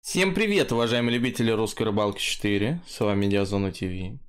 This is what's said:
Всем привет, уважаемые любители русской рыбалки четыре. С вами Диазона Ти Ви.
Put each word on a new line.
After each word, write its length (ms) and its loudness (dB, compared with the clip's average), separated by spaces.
Всем 260 0
привет, 360 2
уважаемые 480 2
любители 320 0
русской 320 0
рыбалки 380 0
четыре. 680 0
С 140 -10
вами 260 2
Диазона 460 0
Ти 160 -6
Ви. 300 -6